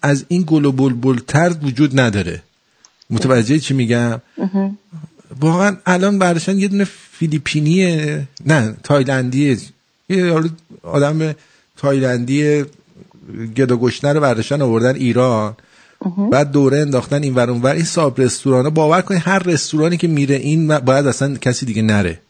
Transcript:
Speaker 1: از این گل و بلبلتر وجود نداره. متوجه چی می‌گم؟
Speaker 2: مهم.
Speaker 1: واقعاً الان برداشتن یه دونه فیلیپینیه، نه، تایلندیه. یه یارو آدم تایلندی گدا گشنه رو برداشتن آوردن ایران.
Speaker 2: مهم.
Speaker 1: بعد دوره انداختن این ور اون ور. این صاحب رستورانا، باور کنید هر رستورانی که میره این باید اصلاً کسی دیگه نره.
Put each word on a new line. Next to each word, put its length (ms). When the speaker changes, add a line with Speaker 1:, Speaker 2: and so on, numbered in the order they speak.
Speaker 1:
از 260
این 200
گل 180
و 60
بلبلتر 920
وجود 360
نداره. 420
متوجه 500
چی 140
می‌گم؟ 480
Speaker 2:
مهم. 400
Speaker 1:
واقعاً 460
الان 340
برداشتن 400
یه 80
دونه 200
فیلیپینیه، 1160
نه، 380
تایلندیه. 720
یه 80
یارو 320
آدم 520
تایلندی 880
گدا 200
گشنه 360
رو 60
برداشتن 420
آوردن 340
ایران. 600
Speaker 2:
مهم. 240
Speaker 1:
بعد 220
دوره 260
انداختن 460
این 120
ور 140
اون 120
ور. 120
این 100
صاحب 380
رستورانا، 480
باور 320
کنید 240
هر 140
رستورانی 580
که 100
میره 280
این 440
باید 280
اصلاً 280
کسی 300
دیگه 160
نره. 380